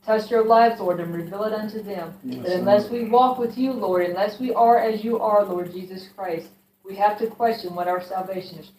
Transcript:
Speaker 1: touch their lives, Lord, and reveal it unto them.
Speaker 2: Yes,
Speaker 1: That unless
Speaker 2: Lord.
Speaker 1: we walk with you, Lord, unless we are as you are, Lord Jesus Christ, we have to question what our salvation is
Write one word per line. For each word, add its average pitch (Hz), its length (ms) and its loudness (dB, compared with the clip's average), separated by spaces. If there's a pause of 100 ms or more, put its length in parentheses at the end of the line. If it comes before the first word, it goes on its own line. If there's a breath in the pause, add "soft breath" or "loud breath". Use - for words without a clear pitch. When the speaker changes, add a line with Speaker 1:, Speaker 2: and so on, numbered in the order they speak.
Speaker 1:
touch 214 240 0
their 226 140 2
lives, 226 360 6
Lord, 175 220 -2
and 170 120 -6
reveal 170 300 -8
it 214 100 -2
unto 214 300 -8
them. 185 300 -10 (100)
Speaker 2:
Yes, 127 220 -10
Speaker 1:
That 180 140 0
unless 202 300 4
Speaker 2:
Lord. 240 140 -4
Speaker 1:
we 214 60 -6
walk 247 280 6
with 240 200 -4
you, 262 160 0
Lord, 185 320 0
unless 190 340 -2
we 254 140 -4
are 233 260 6
as 214 240 -2
you 226 160 -2
are, 208 240 4
Lord 180 300 -4
Jesus 185 420 -14
Christ, 175 320 -8 (360)
we 190 120 -14
have 208 240 2
to 226 80 -2
question 220 480 -4
what 175 120 -2
our 180 140 -2
salvation 185 560 -8
is - 220 -20